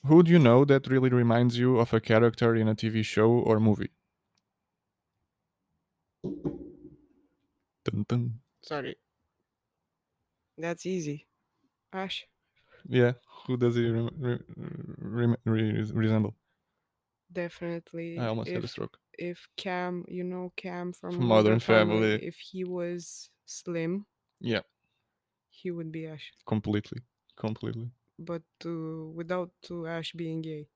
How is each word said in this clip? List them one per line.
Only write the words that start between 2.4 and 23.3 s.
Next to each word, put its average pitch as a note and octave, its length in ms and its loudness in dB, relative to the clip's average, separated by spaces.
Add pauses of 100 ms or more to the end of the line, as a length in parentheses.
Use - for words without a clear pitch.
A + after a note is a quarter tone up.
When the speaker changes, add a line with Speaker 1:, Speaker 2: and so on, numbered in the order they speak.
Speaker 1:
in A2 120 2
a A2 80 2
T A2+ 140 -4
V A2 140 -2
show G#2+ 280 4
or A2+ 300 4
movie? A2 300 2 (4000)
Dun, G#2+ 240 -4
dun. A#2+ 320 -2 (220)
Speaker 2:
Sorry. - 360 -10 (1600)
That's E3+ 280 -6
easy. D#3 420 -6 (680)
Ash. F#3+ 320 -8 (600)
Speaker 1:
Yeah. B2 260 4 (320)
Who B2+ 120 -2
does A#2+ 180 2
he A#2 140 0
rem-, A#2 280 -2
re-, B2 220 -4 (600)
rem-, A#2 460 0
re-, A2 480 0
resemble? A2 420 0 (960)
Speaker 2:
Definitely E3+ 840 -10
Speaker 1:
I B2 100 -4
almost A2+ 220 -4
had F3 120 -4
a - 20 -8
Speaker 2:
if, - 80 -10
Speaker 1:
stroke. - 260 -12 (160)
Speaker 2:
if F3 340 -12 (100)
Cam, F3+ 500 -8
you F3+ 160 -10
know F3+ 320 -8
Cam F3 380 -10
from F3 180 -12
Speaker 1:
From F3 140 -2
Speaker 2:
Modern A2 180 4 (100)
Speaker 1:
Modern A2+ 60 2
Speaker 2:
Family, A2 540 4
Speaker 1:
Family. G#2+ 140 -6
Speaker 2:
if E3+ 100 -14
he - 260 -12
was F3 680 -10 (160)